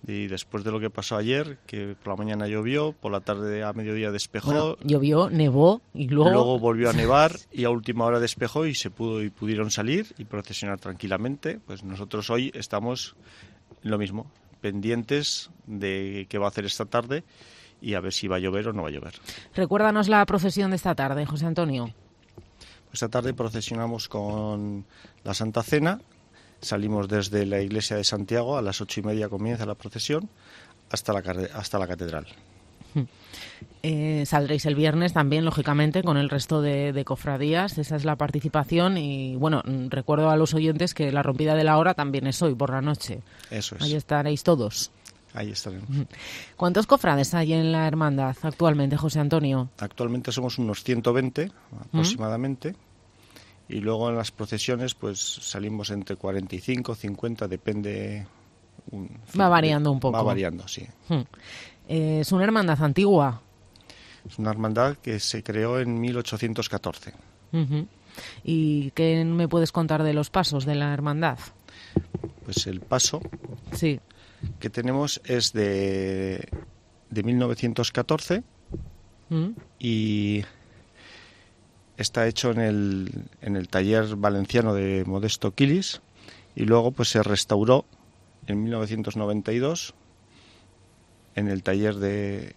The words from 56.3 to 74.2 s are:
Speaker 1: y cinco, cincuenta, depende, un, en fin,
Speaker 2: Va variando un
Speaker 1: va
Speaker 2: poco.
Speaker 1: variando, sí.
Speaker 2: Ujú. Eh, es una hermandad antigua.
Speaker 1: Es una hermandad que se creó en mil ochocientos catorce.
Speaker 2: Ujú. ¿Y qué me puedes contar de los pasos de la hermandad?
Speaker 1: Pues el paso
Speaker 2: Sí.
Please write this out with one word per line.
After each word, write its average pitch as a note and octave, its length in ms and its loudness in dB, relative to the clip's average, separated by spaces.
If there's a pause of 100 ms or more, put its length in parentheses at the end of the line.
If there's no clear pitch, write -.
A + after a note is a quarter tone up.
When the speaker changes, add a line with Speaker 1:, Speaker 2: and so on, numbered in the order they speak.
Speaker 1:
y F2+ 60 -6
cinco, B2 340 -2
cincuenta, G#2+ 540 -6
depende, G#2 800 -4 (640)
un, G2 160 -10
en - 200 -16
fin, F#3+ 140 -2
Speaker 2:
Va F#3+ 80 6
variando D#3 420 6
un C#3 60 4
Speaker 1:
va B2+ 40 0
Speaker 2:
poco. A2+ 240 2
Speaker 1:
variando, F#2 440 0
sí. - 180 -10 (220)
Speaker 2:
Ujú. B2+ 160 0 (640)
Eh, D#3 320 0
es D3 120 0
una F#3+ 120 4
hermandad F#3+ 380 2
antigua. D3 580 4 (880)
Speaker 1:
Es - 100 -14
una A2 120 0
hermandad A2 480 2
que A2+ 200 -6
se A2+ 240 -4
creó A2+ 380 0
en A#2+ 180 -2
mil A#2+ 180 -2
ochocientos A2+ 520 -4
catorce. - 460 -6 (380)
Speaker 2:
Ujú. D3+ 340 0 (580)
¿Y D3+ 480 0
qué E3 320 2
me E3+ 240 2
puedes E3 240 2
contar D#3 300 0
de D3+ 100 2
los D3 180 0
pasos D3 360 0
de D3 80 0
la C#3+ 180 0
hermandad? D3 460 0 (1040)
Speaker 1:
Pues - 220 -4
el F#2 140 -6
paso B2+ 420 0 (500)
Speaker 2:
Sí. D3 260 0 (640)